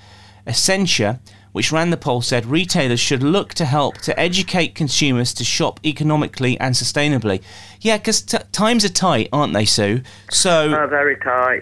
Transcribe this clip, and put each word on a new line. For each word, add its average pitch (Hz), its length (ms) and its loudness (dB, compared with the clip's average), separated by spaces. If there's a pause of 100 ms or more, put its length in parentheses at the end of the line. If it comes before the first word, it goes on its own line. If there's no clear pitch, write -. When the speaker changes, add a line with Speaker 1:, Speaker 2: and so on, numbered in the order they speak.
(460)
Speaker 1:
Essentia, 131 760 0 (320)
which 107 200 -2
ran 165 180 0
the 165 80 0
poll, 123 240 -2
said 120 240 -2
retailers 143 540 0
should 135 220 0
look 165 320 0
to 175 120 -2
help 139 320 0
to - 200 -4
educate 175 560 0
consumers 131 600 0
to 123 100 -6
shop - 400 -2
economically 147 760 0
and 131 140 0
sustainably. 120 680 0 (400)
Yeah, 220 180 0
'cause 214 240 0
t-, - 160 -4 (140)
times 220 320 2
are 202 40 2
tight, 170 440 0
aren't 143 200 0
they, 104 140 2
Sue? 107 340 2 (300)
So 156 520 2
Speaker 2:
Oh, 143 40 0
very 143 300 0
tight, 127 460 0